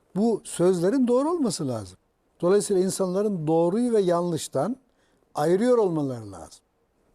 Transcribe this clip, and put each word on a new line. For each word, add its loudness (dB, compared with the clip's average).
Bu 0
sözlerin 0
doğru 2
olması -2
lazım. -8
Dolayısıyla 2
insanların -2
doğruyu 2
ve 2
yanlıştan -2
ayırıyor 2
olmaları -2
lazım -18